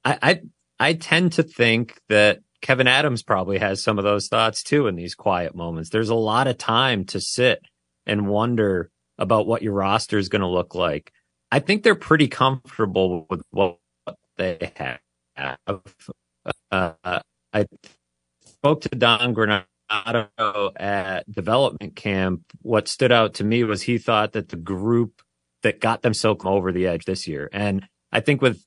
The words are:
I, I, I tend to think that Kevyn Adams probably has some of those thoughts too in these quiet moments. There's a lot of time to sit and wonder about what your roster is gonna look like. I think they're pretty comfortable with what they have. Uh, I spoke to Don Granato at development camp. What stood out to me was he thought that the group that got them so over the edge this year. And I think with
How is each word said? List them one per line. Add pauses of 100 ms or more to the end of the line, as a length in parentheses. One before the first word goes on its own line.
I,
I, (380)
I
tend
to
think
that (220)
Kevyn
Adams
probably
has
some
of
those
thoughts
too
in
these
quiet
moments.
There's
a
lot
of
time
to
sit (440)
and
wonder (280)
about
what
your
roster
is
gonna
look
like. (400)
I
think
they're
pretty
comfortable
with
what (580)
they
have. (1700)
Uh, (320)
I (800)
spoke
to
Don
Granato
at
development
camp. (180)
What
stood
out
to
me
was
he
thought
that
the
group (420)
that
got
them
so
over
the
edge
this
year.
And (280)
I
think
with